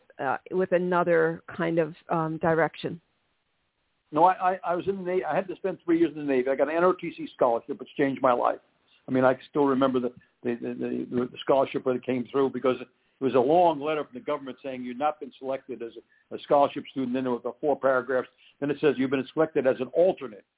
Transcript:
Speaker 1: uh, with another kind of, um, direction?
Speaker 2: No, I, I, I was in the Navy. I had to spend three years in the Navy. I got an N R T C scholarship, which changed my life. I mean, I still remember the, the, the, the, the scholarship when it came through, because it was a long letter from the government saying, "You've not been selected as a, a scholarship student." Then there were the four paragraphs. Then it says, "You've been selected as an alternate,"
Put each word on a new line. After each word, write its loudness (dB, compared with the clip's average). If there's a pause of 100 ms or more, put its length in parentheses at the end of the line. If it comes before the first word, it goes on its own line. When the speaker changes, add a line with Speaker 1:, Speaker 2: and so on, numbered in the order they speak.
(180)
Speaker 1:
uh, -2 (120)
with -2
another 2 (120)
kind -2
of, 0 (160)
um, -2
direction? 0 (1120)
Speaker 2:
No, 4
I, 4
I, -6 (100)
I 0
was -4
in -2
the -8
Navy. -2
I -4
had -2
to -10
spend -6
three 2
years 2
in -8
the 0
Navy. 2
I 0
got 2
an -2
N 2
R 4
T -10
C -10
scholarship, 0
which -16
changed -2
my 4
life. 0 (480)
I -8
mean, 2
I 4 (140)
still 2
remember 2
the, -4 (320)
the, -2
the, -6
the, -2
the -12
scholarship 0
when 0
it -8
came -4
through, 0
because -2 (420)
it -8
was 2
a 4
long 4
letter -2
from -20
the -14
government -6
saying, -10
"You've -10
not -2
been -14
selected -8
as -12 (400)
a, -10
a -10
scholarship 4
student." -4
Then -2
there 0
were -2
the -6
four 2
paragraphs. 0 (320)
Then -4
it -4
says, 4
"You've 0
been -2
selected 0
as 2
an -6
alternate," 0 (120)